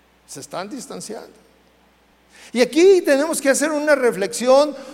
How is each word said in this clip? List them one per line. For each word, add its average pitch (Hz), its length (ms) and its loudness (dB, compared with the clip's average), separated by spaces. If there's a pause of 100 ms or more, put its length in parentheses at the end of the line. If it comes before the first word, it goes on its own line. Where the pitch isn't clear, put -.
(260)
Se - 140 -18
están 175 300 -12
distanciando. - 760 -16 (1080)
Y 233 80 2
aquí 339 400 4
tenemos 302 400 0
que 277 80 -2
hacer 269 220 0
una 302 220 0
reflexión, 254 800 0 (200)